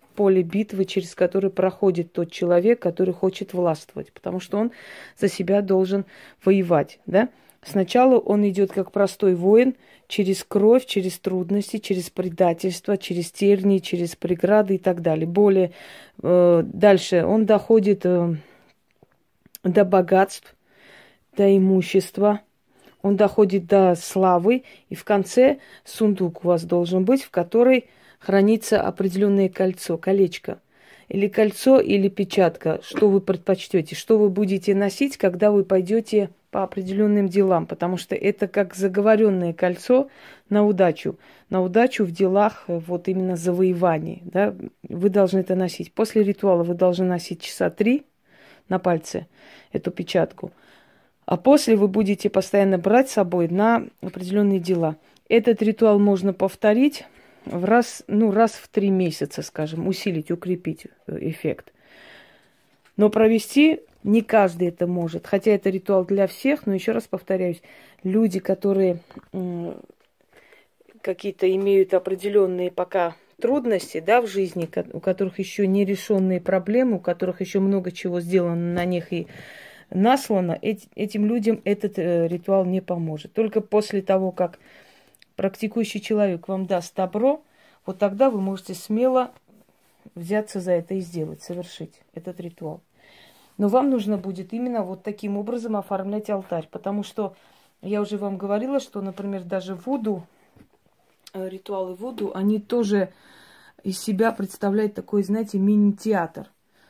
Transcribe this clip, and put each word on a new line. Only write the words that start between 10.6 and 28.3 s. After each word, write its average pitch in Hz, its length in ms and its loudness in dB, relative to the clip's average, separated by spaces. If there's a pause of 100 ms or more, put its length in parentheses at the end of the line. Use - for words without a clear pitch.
через 185 340 -4
трудности, 190 600 -4
через 180 320 -6
предательство, 180 880 -2
через 175 320 -6
тернии, 196 480 2
через 175 380 -6
преграды 190 580 0
и 185 40 0
так 180 220 -2
далее. 160 260 -2
Более, 185 460 2 (500)
э, 175 420 6
дальше 180 600 4
он 220 220 2
доходит, 202 580 4
э, 175 300 2 (1300)
до 190 220 2
богатств, 185 720 2 (840)
до 196 200 6
имущества, 190 840 2 (600)
он 202 140 2
доходит 196 500 2
до 190 300 4
славы, 190 680 2 (240)
и - 60 -12
в - 100 -14
конце 247 540 2 (260)
сундук 190 600 -2
у 175 40 0
вас 170 160 2
должен 175 400 0
быть, 269 180 2
в - 80 -20
который 240 560 2 (320)
хранится 208 600 2